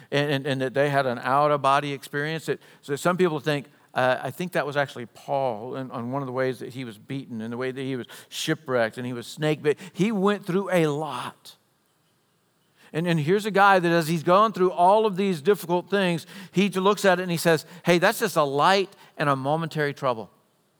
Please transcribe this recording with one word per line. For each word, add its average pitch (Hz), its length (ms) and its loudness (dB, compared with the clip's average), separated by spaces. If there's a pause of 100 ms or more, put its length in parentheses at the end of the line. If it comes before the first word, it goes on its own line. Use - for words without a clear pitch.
and, 147 220 0
and, 139 160 -2
and 131 140 -2
that 127 120 -2
they 139 160 2
had 139 160 2
an 123 140 -2
out-of-body 143 720 2
experience. 147 540 -6
That, 139 160 -4 (200)
so 143 140 -6
some 170 220 0
people 156 240 2
think, 147 260 -2 (260)
uh, 127 280 2
I 131 100 -6
think 180 220 -8
that 156 120 -2
was 143 120 -4
actually 131 300 -4
Paul 127 680 -4
in, 131 160 -8
on 123 200 -6
one 139 100 -4
of 135 60 -8
the 127 40 -8
ways 131 280 -2
that - 100 -12
he 131 160 -12
was 107 120 -12
beaten 117 440 -10
and 117 100 -8
the 117 60 -8
way 131 140 -4
that 131 100 -10
he 131 160 -6
was 113 100 -10 (220)
shipwrecked 127 680 -2
and 123 80 -8
he 127 80 -6
was 120 140 -10
snaked. 151 340 -4
But 143 160 0 (140)
he 208 200 0
went 202 340 0
through 185 260 -2
a 170 160 2
lot. 139 720 -8 (1400)
And, 170 120 -4
and 165 140 2
here's 190 260 0
a 220 60 -4
guy 196 280 6
that 170 120 2
as 165 160 2
he's 160 160 -2
gone 190 300 4
through 185 180 2
all 185 340 6
of 196 120 -2
these 190 240 -2
difficult 175 480 0
things, 180 360 0 (260)
he 196 180 2
looks 190 360 0
at 180 140 6
it 185 40 -6
and 180 80 -6
he 165 60 0
says, 160 280 2 (180)
"Hey, 175 140 4
that's 202 220 2
just 208 180 -2
a 156 60 4
light 156 460 2 (280)
and 151 100 0
a 143 80 2
momentary 147 580 -2
trouble." 117 380 -4 (480)